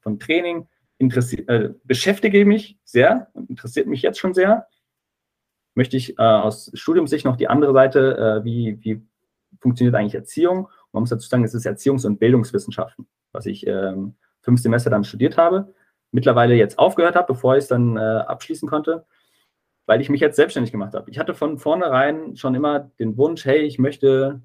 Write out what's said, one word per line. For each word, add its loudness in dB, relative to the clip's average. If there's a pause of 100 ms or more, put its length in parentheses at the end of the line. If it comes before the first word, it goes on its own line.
von -6
Training -4 (320)
interessi-, 0
äh, 0 (100)
beschäftige 2
ich 6
mich 0
sehr 2
und -16
interessiert -6
mich -4
jetzt -2
schon -4
sehr. 2 (1080)
Möchte -2
ich, -8
äh, 2
aus 2
Studiumssicht -2
noch 0
die -2
andere 2
Seite, 4
äh, -12
wie, -6
wie -6 (580)
funktioniert 2
eigentlich -2
Erziehung? -2
Und -20
man -2
muss -2
dazu -6
sagen, 2
es -6
ist -6
Erziehungs- -2
und -2
Bildungswissenschaften, -2 (260)
was -10
ich, -8
ähm, -6 (260)
fünf 2
Semester 0
dann 0
studiert -2
habe, 0 (380)
mittlerweile 4
jetzt 2
aufgehört 2
habe, 0
bevor 2
ich's -2
dann, 0
äh, -4
abschließen -4
konnte, -4 (840)
weil 2
ich -6
mich 0
jetzt 0
selbstständig 0
gemacht -10
habe. -10
Ich -12
hatte -6
von -6
vornherein -2
schon -2
immer -2
den -4
Wunsch, 0
hey, 2
ich -4
möchte 2